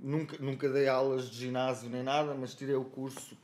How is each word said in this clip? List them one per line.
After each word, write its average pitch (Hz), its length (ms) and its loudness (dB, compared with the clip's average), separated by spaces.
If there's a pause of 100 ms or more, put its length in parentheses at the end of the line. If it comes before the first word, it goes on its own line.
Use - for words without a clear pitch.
nunca, 151 360 -2
nunca 139 300 0
dei 135 200 4
aulas 131 420 4
de 113 80 -12
ginásio 127 500 0
nem 123 140 -4
nada, 143 320 2
mas 131 200 -6
tirei 139 200 -2
o 131 100 2
curso 135 600 -10